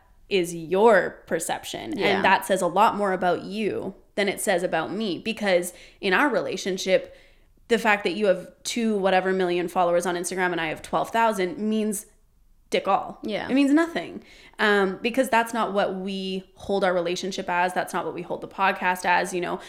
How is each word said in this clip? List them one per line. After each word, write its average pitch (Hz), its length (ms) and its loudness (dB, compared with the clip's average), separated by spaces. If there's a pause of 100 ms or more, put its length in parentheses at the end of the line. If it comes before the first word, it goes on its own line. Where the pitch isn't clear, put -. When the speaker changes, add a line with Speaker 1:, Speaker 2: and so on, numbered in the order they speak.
(280)
Speaker 1:
is 175 260 0
your 180 760 4
perception, - 680 -6
Speaker 2:
Yeah. 196 200 0
Speaker 1:
and 180 80 0
that 185 200 4
says 185 180 0
a 175 40 2
lot 190 300 4
more 202 160 0
about 180 320 0
you 190 500 -4 (220)
than 202 120 0
it - 120 -4
says 185 240 0
about 160 280 -2
me. 196 280 -4
Because 196 520 0 (280)
in 190 140 0
our 269 140 4
relationship, 185 840 -2 (540)
the 226 100 2
fact 208 240 2
that 180 120 -2
you 208 120 0
have 180 220 2 (160)
two 226 340 0
whatever 185 340 2
million 175 360 0
followers 175 360 2
on 175 120 -2
Instagram 180 340 -2
and 170 100 -2
I 165 60 -2
have 151 160 -6
twelve 160 280 -2
thousand 214 480 0
means 214 480 -2 (640)
dick 190 180 -2
all. - 340 -2
Speaker 2:
Yeah. - 280 -6
Speaker 1:
It 247 40 2
means 277 160 4
nothing. 247 520 0 (360)
Um, 196 440 2
because 247 260 0
that's 233 240 2
not 208 220 -2
what 190 220 2
we 190 480 -6 (100)
hold 196 300 -2
our 185 100 2
relationship 180 560 -4
as. 180 240 0
That's - 180 -4
not 170 140 -4
what 160 80 -6
we 175 80 -10
hold - 180 -8
the - 80 -12
podcast 190 560 0
as. 180 300 2
You 175 80 -4
know, 175 260 -6